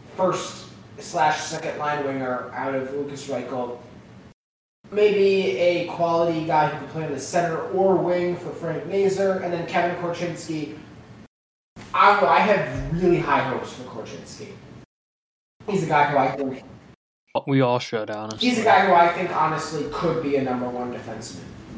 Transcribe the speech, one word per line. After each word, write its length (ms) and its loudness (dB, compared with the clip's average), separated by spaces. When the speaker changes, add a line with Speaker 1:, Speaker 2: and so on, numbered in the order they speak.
Speaker 1:
first 500 -2
slash 420 0
second 380 -6
line 260 -2
winger 480 -4
out 220 -4
of 180 -4
Lukas 360 -8
Reichel. 500 -6
Maybe 680 4
a 280 2
quality 580 0
guy 220 2
who 120 -4
can 100 -10
play 160 -6
in 80 -6
the 80 -6
center 480 0
or 260 4
wing 420 2
for 140 -8
Frank 360 -6
Nazar, 560 2
and 100 -4
then 160 -4
Kevin 340 0
Korchinski. 760 -6
I 160 6
don't 120 4
know, 60 4
I 120 6
have 600 0
really 200 4
high 240 0
hopes 280 -6
for 120 -14
Korchinski. 640 -14
He's 160 0
a 20 -4
guy 240 4
who 80 2
I 180 2
think 280 -6
Speaker 2:
We 160 4
all 180 4
should, 300 -4
honestly. 380 -2
Speaker 1:
He's 100 2
a 60 0
guy 220 8
who 80 6
I 140 8
think, 260 -2
honestly, 580 -2
could 300 0
be 140 0
a 60 2
number 260 -2
one 240 -6
defenseman 500 -10